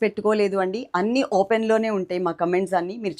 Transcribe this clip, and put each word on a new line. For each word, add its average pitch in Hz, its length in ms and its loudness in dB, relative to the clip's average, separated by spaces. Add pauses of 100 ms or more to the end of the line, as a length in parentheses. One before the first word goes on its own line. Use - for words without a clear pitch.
పెట్టుకోలేదు 208 540 0
అండి. 190 300 -2 (120)
అన్నీ 240 240 2 (160)
ఓపెన్‌లోనే 220 500 2
ఉంటాయి 185 380 -2
మా 165 140 0
కామెంట్స్ 180 380 0
అన్నీ. 185 240 -4
మీరు 175 160 -4